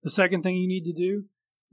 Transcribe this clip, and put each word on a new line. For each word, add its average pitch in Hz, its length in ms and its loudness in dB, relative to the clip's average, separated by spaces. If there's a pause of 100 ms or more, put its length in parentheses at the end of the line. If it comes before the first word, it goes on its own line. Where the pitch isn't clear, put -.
The 170 80 -6
second 185 340 2
thing 185 120 0
you 185 140 0
need 185 160 -4
to 170 80 -4
do 190 320 -2 (480)